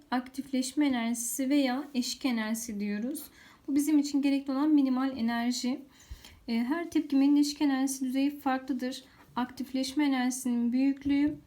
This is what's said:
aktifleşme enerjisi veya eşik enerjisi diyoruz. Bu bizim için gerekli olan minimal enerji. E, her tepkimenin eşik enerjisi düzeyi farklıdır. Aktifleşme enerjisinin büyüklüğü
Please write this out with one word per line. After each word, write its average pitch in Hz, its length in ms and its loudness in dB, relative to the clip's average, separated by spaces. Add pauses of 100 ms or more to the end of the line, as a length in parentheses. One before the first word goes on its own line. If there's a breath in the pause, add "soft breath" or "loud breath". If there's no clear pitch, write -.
(120)
aktifleşme 262 760 -2
enerjisi 240 600 -2
veya 269 340 2 (100)
eşik - 320 -2
enerjisi 226 540 -2
diyoruz. 214 440 -4 (440 loud breath)
Bu 277 80 -2
bizim 294 240 4
için 285 220 0
gerekli 277 300 0
olan 277 180 0
minimal 262 480 4
enerji. 233 640 -2 (680 loud breath)
E, 233 100 -4
her 320 340 -2
tepkimenin 285 440 4
eşik 294 260 2
enerjisi 269 440 0
düzeyi 269 340 -2
farklıdır. 262 640 -4 (320 soft breath)
Aktifleşme 262 680 -2
enerjisinin 247 680 0
büyüklüğü 277 600 2 (120)